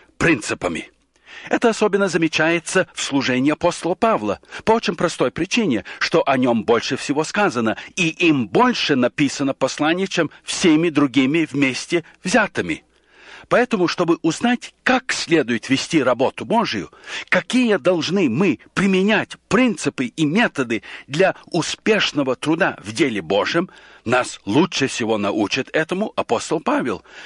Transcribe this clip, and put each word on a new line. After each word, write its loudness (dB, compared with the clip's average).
принципами. -2
Это 2
особенно 0
замечается 0
в -10
служении 0
апостола -2
Павла, 0
по 4
очень 0
простой -2
причине, -2
что 2
о 2
нём 2
больше 2
всего -2
сказано, -2
и 0
им 0
больше 2
написано 0
посланий, 0
чем -2
всеми 4
другими 2
вместе -2
взятыми. -2
Поэтому, 2
чтобы 0
узнать, -2
как 0
следует 0
вести 0
работу 0
Божию, -2
какие 2
должны 2
мы 0
применять 2
принципы 0
и -2
методы 0
для 2
успешного -2
труда -2
в -12
деле 0
Божьем, 0
нас -2
лучше 2
всего -2
научит -2
этому -2
апостол -2
Павел, -2